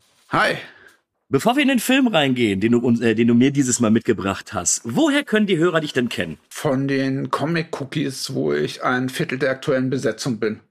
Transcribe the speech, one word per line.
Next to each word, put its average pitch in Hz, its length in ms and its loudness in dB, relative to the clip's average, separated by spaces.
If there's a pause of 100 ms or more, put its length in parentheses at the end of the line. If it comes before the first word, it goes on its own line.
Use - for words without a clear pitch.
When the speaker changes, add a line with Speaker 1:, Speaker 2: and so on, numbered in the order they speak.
(300)
Speaker 1:
Hi. 190 260 0 (760)
Speaker 2:
Bevor 190 260 2
wir 294 80 2
in 262 60 4
den 262 100 2
Film 262 280 2
reingehen, 127 540 2
den 117 120 4
du 120 60 4
uns, 120 220 2
äh, 113 140 2
den 117 120 4
du 120 60 4
mir 127 180 6
dieses 135 280 0
Mal 110 120 2
mitgebracht 98 600 0
hast, 90 320 -4
woher 277 380 2
können 214 240 0
die 185 100 0
Hörer 160 240 2
dich 151 120 -8
denn 123 160 0
kennen? 82 280 -6 (120)
Speaker 1:
Von 139 380 -2
den 135 440 -2
Comic-Cookies, 147 1000 -4
wo 143 200 -2
ich 151 300 -4
ein 127 260 -2
Viertel 160 300 -6
der 135 120 0
aktuellen 131 380 -2
Besetzung 123 500 -4
bin. 107 200 -4 (120)